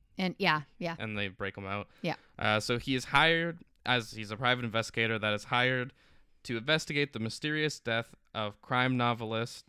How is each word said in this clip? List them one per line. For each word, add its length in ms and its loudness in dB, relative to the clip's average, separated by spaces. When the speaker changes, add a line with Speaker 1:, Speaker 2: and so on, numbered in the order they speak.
Speaker 1:
And 200 0
yeah, 240 2
yeah. 200 -6
Speaker 2:
And 180 -4
they 120 0
break 280 -6
him 100 -8
out. 220 -6
Speaker 1:
Yeah. 140 -2
Speaker 2:
Uh, 220 4
so 180 0
he 160 -2
is 120 -2
hired 520 4
as, 260 0
he's 180 -8
a 60 -6
private 280 2
investigator 540 0
that 140 2
is 120 -2
hired 480 0
to 120 -4
investigate 560 0
the 60 -8
mysterious 640 -2
death 340 -2
of 280 -6
crime 340 2
novelist, 720 0